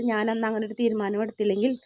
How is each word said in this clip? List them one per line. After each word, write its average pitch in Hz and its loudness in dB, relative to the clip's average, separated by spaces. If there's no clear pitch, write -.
"ഞാൻ 220 0
അന്ന് 226 -2
അങ്ങനെ 220 -2
ഒരു 214 -10
തീരുമാനം 214 2
എടുത്തില്ലെങ്കിൽ 214 0